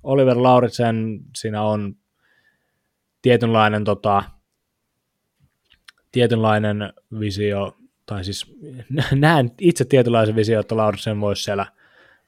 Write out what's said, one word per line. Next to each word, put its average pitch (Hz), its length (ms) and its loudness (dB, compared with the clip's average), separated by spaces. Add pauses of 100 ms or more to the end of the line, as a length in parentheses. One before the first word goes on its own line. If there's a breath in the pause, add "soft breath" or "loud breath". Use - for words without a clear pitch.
Oliver 131 400 2
Lauritsen 117 760 2 (160)
siinä 107 260 -6
on 104 340 -4 (1300)
tietynlainen, 110 600 2
tota, 101 380 0 (1900)
tietynlainen 107 800 0 (280)
visio, 101 560 -4 (300)
tai 98 180 -10
siis - 320 -12 (240)
<laughs> 143 320 -4
näen 139 380 2 (100)
itse 170 240 2
tietynlaisen 117 520 2
visio, 107 240 0
että 110 160 -4
Lauritsen 107 440 -2
voisi 101 220 -4
siellä 101 240 -6 (600 soft breath)